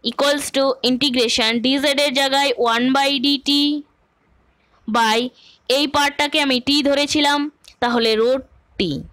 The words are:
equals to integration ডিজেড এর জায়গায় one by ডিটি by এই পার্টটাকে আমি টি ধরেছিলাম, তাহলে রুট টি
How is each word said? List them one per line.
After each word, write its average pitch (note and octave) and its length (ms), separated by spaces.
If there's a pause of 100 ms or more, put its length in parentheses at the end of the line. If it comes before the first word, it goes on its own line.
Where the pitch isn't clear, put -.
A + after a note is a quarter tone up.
(120)
equals C#4+ 340 (100)
to C4+ 80 (260)
integration B3 600 (140)
ডিজেড C#4 400
এর D4 140
জায়গায় C#4 320 (220)
one A#3+ 220
by C#4 140 (160)
ডিটি C#4+ 380 (1200)
by A3+ 320 (580)
এই D4 80 (100)
পার্টটাকে C#4+ 500
আমি C4 120 (100)
টি C#4+ 80 (140)
ধরেছিলাম, C#4+ 500 (420)
তাহলে A#3+ 280 (120)
রুট C4 200 (380)
টি F3+ 120 (220)